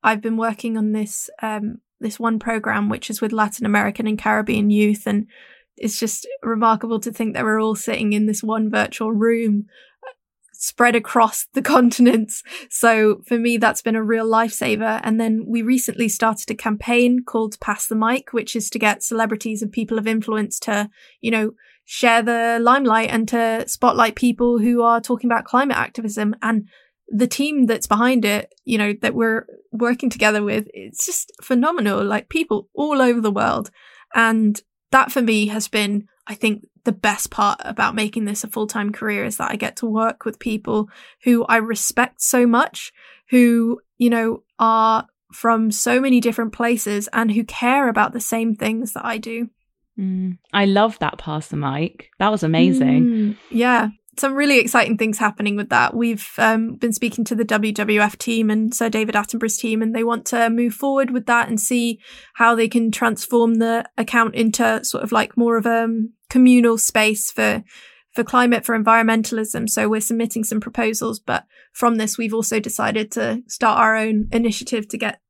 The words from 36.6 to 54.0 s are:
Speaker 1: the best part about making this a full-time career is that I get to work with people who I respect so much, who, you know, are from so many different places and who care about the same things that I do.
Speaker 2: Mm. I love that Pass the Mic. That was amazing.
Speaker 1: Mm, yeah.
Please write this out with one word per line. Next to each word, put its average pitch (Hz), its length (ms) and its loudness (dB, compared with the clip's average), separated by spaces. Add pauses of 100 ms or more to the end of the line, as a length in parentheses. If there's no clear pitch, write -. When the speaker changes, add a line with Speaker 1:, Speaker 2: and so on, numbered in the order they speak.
Speaker 1:
the 247 100 0
best - 380 -2
part 202 340 0
about 208 300 -2
making 214 280 -2
this 208 220 -6
a - 20 -14
full-time 214 460 -4
career 208 320 -4
is 214 120 -6
that - 140 -4
I - 60 -6
get 220 200 -6
to - 80 -6
work 220 380 -2
with 220 160 -8
people 214 500 -4 (340)
who 240 220 4
I 233 120 2
respect 226 640 -2
so 247 260 2
much, - 460 0 (360)
who, 233 520 4 (160)
you 240 120 4
know, 226 340 -2 (140)
are 226 480 2 (280)
from 226 380 2
so 240 280 0
many 254 220 4
different 226 320 -2
places 233 580 -2
and 220 200 0
who 220 120 2
care 247 460 0
about - 240 0
the 240 80 -6
same 226 340 -2
things 220 380 -4
that - 120 -10
I 226 120 -6
do. 233 320 -8 (500)
Speaker 2:
Mm. 185 380 -4 (160)
I 202 120 2
love 202 340 2
that - 180 -4
Pass 156 300 -8
the 151 100 -6
Mic. 143 520 -4 (100)
That 202 120 2
was 214 120 -2
amazing. 190 600 4
Speaker 1:
Mm, 214 320 0 (120)
yeah. 233 400 2 (280)